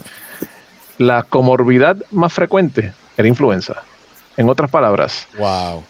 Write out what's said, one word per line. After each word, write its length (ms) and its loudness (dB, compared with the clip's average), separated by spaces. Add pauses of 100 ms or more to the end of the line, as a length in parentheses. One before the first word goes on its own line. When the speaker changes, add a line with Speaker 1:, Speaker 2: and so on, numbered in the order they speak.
(1000)
Speaker 1:
la 240 2
comorbidad 760 2 (140)
más 220 0
frecuente 600 -2 (240)
era 120 2
influenza. 540 -2 (540)
En 120 2
otras 220 0
palabras, 560 0 (120)
Speaker 2:
Wow. 520 -4